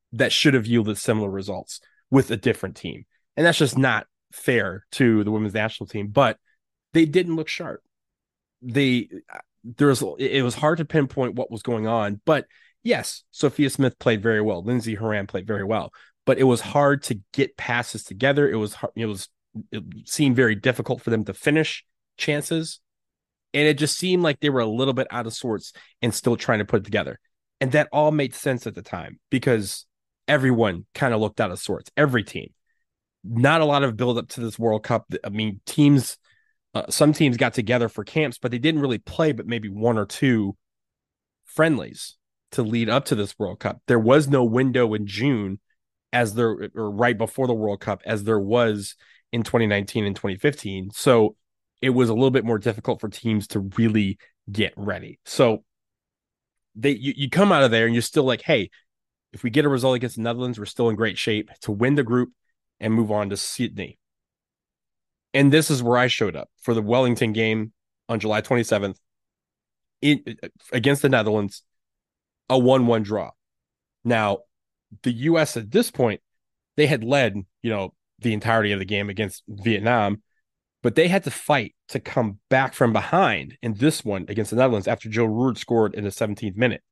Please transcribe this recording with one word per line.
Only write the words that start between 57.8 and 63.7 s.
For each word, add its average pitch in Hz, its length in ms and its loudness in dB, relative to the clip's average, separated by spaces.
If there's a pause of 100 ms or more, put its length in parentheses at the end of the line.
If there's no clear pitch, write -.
and 117 100 2
you're 117 80 2
still 147 220 0
like, 123 180 0
"Hey, 113 280 0 (600)
if - 100 -18
we 120 80 -2
get 147 140 2
a 147 40 4
result 131 280 2
against 120 200 -4
the 113 60 -6
Netherlands, 120 360 -4
we're 104 80 -10
still 117 220 0
in 107 80 0
great 104 220 -2
shape 107 320 -2 (120)
to 110 100 -6
win 123 240 2
the 143 80 2
group 123 260 0 (480)
and 110 160 -2
move 113 160 0
on 104 200 -2
to 101 60 -6
Sydney." 98 640 -8 (1400)